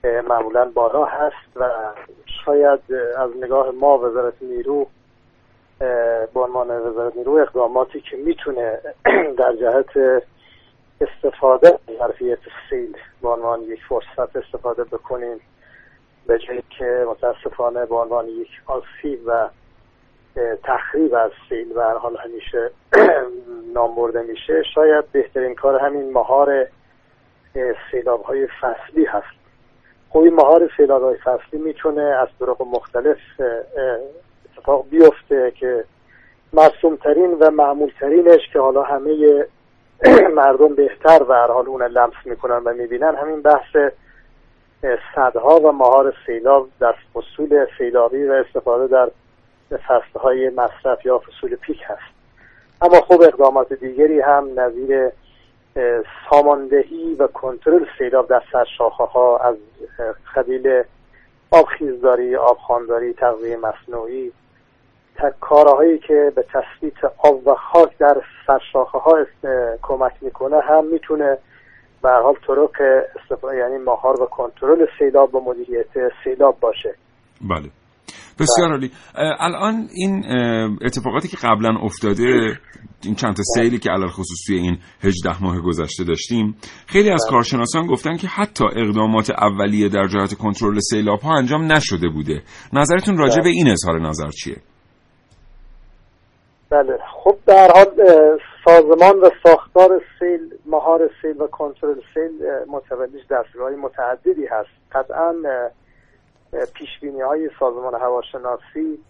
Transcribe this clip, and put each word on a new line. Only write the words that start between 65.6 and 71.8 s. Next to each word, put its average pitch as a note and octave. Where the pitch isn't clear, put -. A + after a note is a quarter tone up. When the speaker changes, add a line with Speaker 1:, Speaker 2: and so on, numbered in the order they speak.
Speaker 1:
که D3
به B2+
تثبیت -
آب C3+
و C3+
خاک -
در C#3+
سرشاخه‌ها C3+
است، -
اه، B2
کمک C3
می‌کنه C3+
هم D#3
می‌تونه D3+